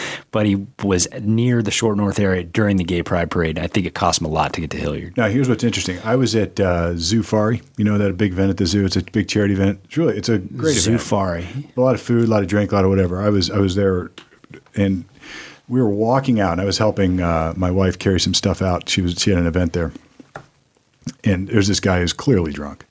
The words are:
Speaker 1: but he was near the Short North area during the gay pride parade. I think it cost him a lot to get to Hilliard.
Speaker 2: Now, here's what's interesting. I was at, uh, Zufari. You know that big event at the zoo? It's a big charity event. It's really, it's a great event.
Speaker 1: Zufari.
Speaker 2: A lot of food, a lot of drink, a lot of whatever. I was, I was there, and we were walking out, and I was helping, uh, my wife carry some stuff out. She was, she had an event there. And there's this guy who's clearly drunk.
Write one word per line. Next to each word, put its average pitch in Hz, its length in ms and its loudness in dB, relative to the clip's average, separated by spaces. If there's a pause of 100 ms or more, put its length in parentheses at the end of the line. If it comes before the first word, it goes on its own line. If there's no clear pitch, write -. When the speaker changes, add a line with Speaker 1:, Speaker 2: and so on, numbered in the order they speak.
(300)
Speaker 1:
but 107 160 0
he 98 200 0 (160)
was 92 240 2 (140)
near 117 420 2
the 101 80 0
Short 104 280 0
North 101 200 0
area 95 240 2
during 101 360 2
the 87 60 0
gay 85 180 -2
pride 85 280 -2
parade. 80 280 -2
I 85 80 -4
think 95 180 0
it 85 80 -4
cost 87 300 0
him 80 40 -4
a 78 40 -4
lot 73 240 -2
to 85 80 -4
get 76 80 -6
to 76 80 -8
Hilliard. 76 400 -6
Speaker 2:
Now, 110 100 2
here's 127 220 0
what's 113 120 0
interesting. 101 420 -2
I 113 120 0
was 117 180 0
at, 107 240 -2
uh, 87 360 0
Zufari. 107 680 0 (160)
You 104 80 -2
know 104 140 2
that 98 180 0
big 101 160 0
event 95 160 0
at 92 80 0
the 101 80 0
zoo? 98 220 0
It's 92 100 0
a 95 60 0
big 104 260 -2
charity 101 240 2
event. 98 320 0
It's - 140 -10
really, 131 180 2
it's 104 140 -4
a 107 80 2
great 127 400 -2
event. 110 200 2
Speaker 1:
Zufari. 95 800 -4
Speaker 2:
A 123 40 0
lot 127 140 4
of - 60 -6
food, 117 260 2
a 110 40 2
lot 107 100 2
of 92 80 -2
drink, 101 240 0
a 104 40 2
lot 95 80 4
of 95 60 4
whatever. 92 300 2
I 104 80 2
was, 101 220 2
I 107 80 -2
was 95 160 2
there, 95 360 0 (640)
and 98 300 0 (640)
we 127 140 0
were 110 80 2
walking 117 500 2
out, 92 120 2
and 87 100 -2
I - 20 -2
was 98 140 0
helping, 98 420 2
uh, 82 380 0
my 92 120 2
wife 92 280 2
carry 92 220 2
some 92 120 0
stuff 95 300 0
out. 90 260 -2
She 98 140 0
was, 87 180 -2
she 104 120 2
had 87 60 2
an 87 80 2
event 85 280 0
there. 85 180 -2 (1300)
And 98 240 0
there's 101 200 2
this 95 120 2
guy 90 200 2
who's 85 140 0
clearly 87 380 0
drunk. 73 380 -12